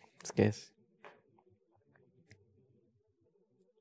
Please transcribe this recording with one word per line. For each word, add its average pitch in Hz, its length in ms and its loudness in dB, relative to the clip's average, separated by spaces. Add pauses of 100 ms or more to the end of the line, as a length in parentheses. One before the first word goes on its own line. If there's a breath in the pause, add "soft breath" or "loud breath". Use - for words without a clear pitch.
(240)
esquece. - 480 4 (3000)